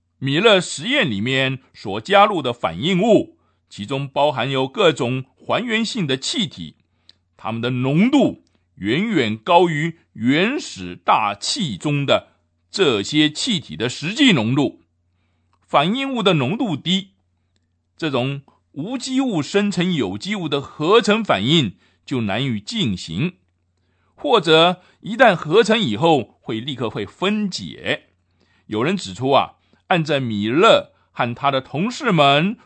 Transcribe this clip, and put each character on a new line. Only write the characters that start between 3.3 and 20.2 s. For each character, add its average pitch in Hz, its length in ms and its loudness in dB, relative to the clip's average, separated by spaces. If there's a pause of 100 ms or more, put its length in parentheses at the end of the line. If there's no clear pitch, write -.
其 - 180 -14
中 139 220 -6
包 147 240 0
含 131 200 -4
有 131 160 -2
各 160 260 2
种 127 320 -4 (100)
还 147 300 -4
原 226 180 -2
性 202 220 -4
的 131 100 -2
气 202 300 -4
体， 85 300 -12 (600)
它 104 160 -10
们 113 80 -6
的 120 120 -4
浓 143 400 0
度 220 320 2 (320)
远 120 280 -2
远 135 320 0
高 175 320 4
于 160 300 -4 (160)
原 165 460 0
始 90 360 -12
大 107 400 0
气 214 400 -6
中 147 300 -2
的 117 280 0 (360)
这 131 320 2
些 151 280 2
气 170 300 -4
体 76 160 -14
的 110 140 -4
实 160 240 -8
际 262 200 4
浓 117 200 0
度。 139 300 -2 (800)
反 165 340 0
应 269 180 -6
物 233 80 -4
的 180 140 2
浓 143 220 0
度 202 200 -4
低， 190 360 -4 (840)
这 160 120 -4
种 135 320 -4 (320)
无 220 240 -8
机 262 240 -2
物 214 200 -2
生 202 300 -2
成 180 220 0
有 107 240 -2
机 202 180 -8